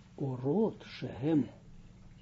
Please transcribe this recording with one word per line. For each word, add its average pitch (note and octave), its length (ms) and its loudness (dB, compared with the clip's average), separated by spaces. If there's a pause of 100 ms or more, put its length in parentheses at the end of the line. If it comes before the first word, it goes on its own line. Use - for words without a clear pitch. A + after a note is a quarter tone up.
(160)
orot C#3 680 0
shehem B2+ 680 2 (720)